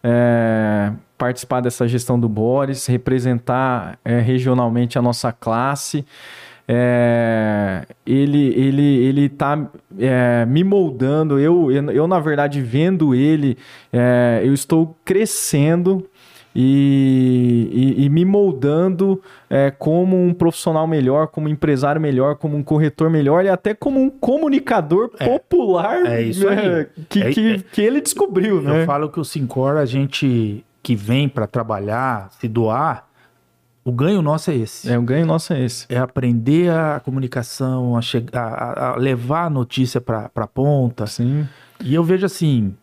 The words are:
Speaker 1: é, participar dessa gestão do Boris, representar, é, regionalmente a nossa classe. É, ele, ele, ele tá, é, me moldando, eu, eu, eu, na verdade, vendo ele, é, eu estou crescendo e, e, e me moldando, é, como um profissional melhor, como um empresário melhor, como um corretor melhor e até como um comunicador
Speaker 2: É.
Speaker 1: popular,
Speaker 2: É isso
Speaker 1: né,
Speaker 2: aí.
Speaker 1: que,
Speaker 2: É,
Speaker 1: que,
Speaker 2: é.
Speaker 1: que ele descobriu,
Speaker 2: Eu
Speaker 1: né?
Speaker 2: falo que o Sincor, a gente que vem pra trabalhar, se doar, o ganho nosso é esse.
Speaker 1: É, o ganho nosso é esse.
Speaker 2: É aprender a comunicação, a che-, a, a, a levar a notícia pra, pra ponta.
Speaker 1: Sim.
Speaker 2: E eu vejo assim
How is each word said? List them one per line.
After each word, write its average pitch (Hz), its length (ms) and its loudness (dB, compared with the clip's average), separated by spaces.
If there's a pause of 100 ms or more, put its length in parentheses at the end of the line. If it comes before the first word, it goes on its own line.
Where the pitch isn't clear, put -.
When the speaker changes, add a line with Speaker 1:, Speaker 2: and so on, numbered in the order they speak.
Speaker 1:
é, 113 880 2 (260)
participar 123 440 -4
dessa 120 260 -2
gestão 120 320 0
do 117 100 2
Boris, 127 580 -2
representar, 123 1160 -2
é, 120 140 0
regionalmente 123 800 0
a 120 40 0
nossa 120 280 -2
classe. 135 760 -4 (680)
É, 113 1120 0 (220)
ele, 143 400 2 (100)
ele, 135 260 2 (220)
ele 139 240 2
tá, 143 400 -4 (300)
é, 120 480 2
me 143 160 2
moldando, 151 760 0
eu, 160 320 4
eu, 139 200 0
eu, 143 160 2
na 180 140 0
verdade, 143 420 -2
vendo 151 520 0
ele, 139 440 2 (340)
é, 123 520 2
eu 135 100 4
estou 160 500 0
crescendo 185 1040 0 (480)
e, 131 1400 2
e, 139 60 4
e 139 40 2
me 160 160 4
moldando, 185 960 2 (280)
é, 139 220 2
como 175 540 0
um 175 80 2
profissional 165 540 0
melhor, 151 420 2
como 156 200 -6
um - 20 -2
empresário 147 500 0
melhor, 143 360 0
como 147 200 -6
um 147 60 -4
corretor 156 480 0
melhor 156 340 2
e 202 40 2
até 196 260 -2
como 269 260 -2
um 262 80 2
comunicador 247 1080 0
Speaker 2:
É. 143 80 -2
Speaker 1:
popular, 240 800 0
Speaker 2:
É 233 160 0
isso 180 260 0
Speaker 1:
né, 190 380 0 (100)
Speaker 2:
aí. 160 120 -16
Speaker 1:
que, 202 140 2
Speaker 2:
É, 123 100 0
Speaker 1:
que, 220 220 2
Speaker 2:
é. 196 40 -4 (140)
Speaker 1:
que - 100 -2
ele 262 180 2
descobriu, 208 560 0
Speaker 2:
Eu 156 60 0
Speaker 1:
né? 156 240 0
Speaker 2:
falo 147 240 -2
que - 100 -8
o 139 40 -4
Sincor, 135 520 -2
a 151 100 0
gente 120 800 -2 (180)
que 123 120 0
vem 120 340 -2
pra 110 200 -4
trabalhar, 110 880 -4
se - 100 -8
doar, 117 580 -2 (760)
o 123 100 -4
ganho 165 280 0
nosso 156 300 -2
é 147 60 -2
esse. 113 360 -6
Speaker 1:
É, 120 60 2
o 120 40 0
ganho 131 220 0
nosso 160 300 -2
é 131 100 -2
esse. - 240 -8
Speaker 2:
É 123 100 -4
aprender 127 720 0
a 156 320 -2
comunicação, 127 960 -4
a 117 60 -2
che-, 120 300 -4
a, 127 80 -4
a, 120 520 -6
a - 40 -4
levar 131 500 -2
a 165 40 -4
notícia 127 520 -2
pra, 110 260 -6
pra 110 180 -6
ponta. 127 600 -2
Speaker 1:
Sim. 135 420 -4 (340)
Speaker 2:
E 143 120 -2
eu 170 100 2
vejo 185 220 0
assim 127 560 0